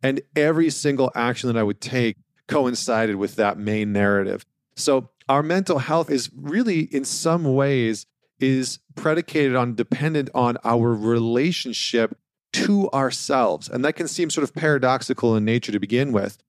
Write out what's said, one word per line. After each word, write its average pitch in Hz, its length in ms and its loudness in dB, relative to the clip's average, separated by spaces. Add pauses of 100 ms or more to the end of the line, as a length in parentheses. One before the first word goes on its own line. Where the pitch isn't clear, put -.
And 135 180 0 (160)
every 156 320 4
single 139 460 0
action 120 360 -2
that 117 80 0
I 110 40 2
would 104 180 -2
take 120 380 -2 (280)
coincided 113 680 0
with 101 200 -4
that 101 200 2
main 104 360 -2
narrative. 101 520 0 (320)
So 135 320 0 (220)
our 143 120 4
mental 175 360 0
health 151 320 0
is 127 260 -2
really, 165 440 -2
in 139 260 -4
some 165 480 0
ways, 131 500 0 (340)
is 131 420 0 (160)
predicated 156 600 0
on, 120 180 0
dependent 139 600 -2
on 123 280 2
our 117 300 2
relationship 117 1300 0 (340)
to 202 380 0
ourselves. 135 760 0
And - 160 -4
that 156 100 2
can 170 120 -6
seem 170 220 -2
sort 151 160 -2
of - 100 -6
paradoxical 131 800 2
in 107 100 2
nature 117 260 0
to 104 80 0
begin 120 320 0
with 101 240 -2 (120)